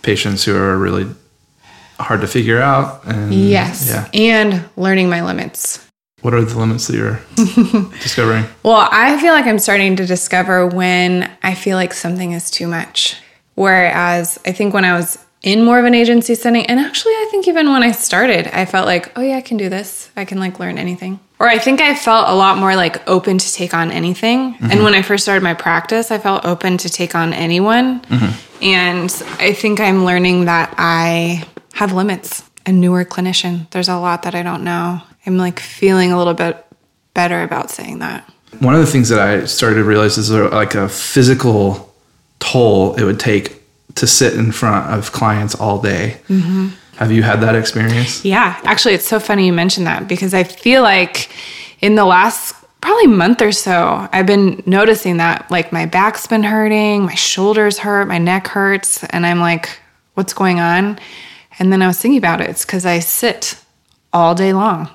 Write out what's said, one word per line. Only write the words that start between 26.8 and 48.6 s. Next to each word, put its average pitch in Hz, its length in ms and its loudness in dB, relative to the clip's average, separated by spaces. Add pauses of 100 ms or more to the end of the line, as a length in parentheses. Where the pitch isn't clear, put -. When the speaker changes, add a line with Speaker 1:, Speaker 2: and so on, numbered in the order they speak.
Speaker 2:
take 170 260 -6
on 165 200 0
anyone. 220 680 0
Speaker 1:
Mm-hmm. - 600 -4
Speaker 2:
And 180 600 0 (160)
I 196 120 2
think 208 280 -2
I'm 190 240 2
learning 180 420 2
that 170 320 0
I 170 680 -2 (300)
have 202 180 -2
limits. 185 520 -4 (200)
A 185 80 0
newer 180 320 2
clinician, 180 680 -6
there's - 160 -4
a 180 100 -4
lot 175 240 -2
that 175 140 -8
I 175 80 -4
don't 175 180 -8
know. 175 400 -6 (240)
I'm, 185 100 0
like, 180 220 -2
feeling 185 540 2
a 175 40 2
little 175 180 0
bit 170 300 -4 (480)
better 175 300 -2
about - 280 -6
saying - 280 -14
that. - 340 -12 (280)
Speaker 1:
One 131 140 4
of 165 60 6
the 151 60 6
things 127 220 2
that 113 100 4
I 101 280 2
started 110 300 0
to 107 80 2
realize 107 320 2
is 107 120 -2
there, 110 200 2
like, 107 280 0
a 98 120 -2
physical 120 1040 0 (460)
toll 104 560 2
it 113 100 -2
would 101 160 -2
take - 420 -2 (320)
to - 120 -2
sit - 280 2
in 113 160 0
front 104 400 -2
of 107 220 -4
clients 104 420 -2
all 101 260 -2
day. 101 360 -2 (120)
Speaker 2:
Mm-hmm. 190 400 0 (280)
Speaker 1:
Have 110 160 0
you 113 100 4
had 113 180 2
that 113 140 2
experience? 113 720 -2
Speaker 2:
Yeah. 196 400 0